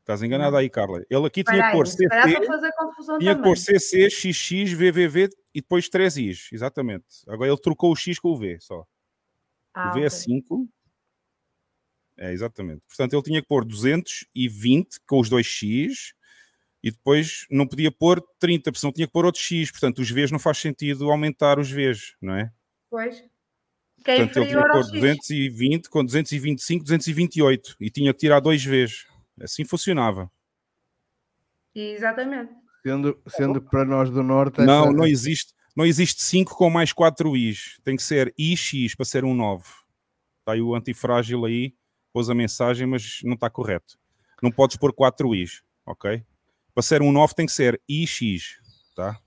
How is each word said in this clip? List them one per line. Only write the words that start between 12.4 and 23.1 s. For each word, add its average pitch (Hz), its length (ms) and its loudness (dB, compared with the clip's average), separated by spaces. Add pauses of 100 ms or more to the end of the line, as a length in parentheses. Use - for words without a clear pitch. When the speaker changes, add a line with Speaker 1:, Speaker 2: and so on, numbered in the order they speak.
Speaker 1:
Portanto, 127 240 -6
ele 143 100 0
tinha 156 200 -2
que - 60 -18
pôr 135 160 0
duzentos 123 720 -4
e 127 140 -2
vinte 120 580 0
com 139 140 4
os 113 80 2
dois 120 180 2
X 135 680 -6 (680)
e 113 80 -4
depois 151 600 0
não 139 160 2
podia 147 260 -2
pôr 175 280 4 (200)
trinta, 170 320 0
porque - 80 -8
senão 143 120 -2
tinha 160 140 -4
que - 60 -14
pôr 170 140 2
outro 180 140 0
X. 165 300 -4
Portanto, 127 300 -2
os 117 100 -2
Vs 135 200 0
não 151 80 -4
faz 151 200 0
sentido 143 520 -4
aumentar 147 480 2
os 139 120 -2
Vs, 135 500 -2
não 95 140 -6
é? 110 160 -4 (400)
Speaker 2:
Pois. 233 320 -8 (840)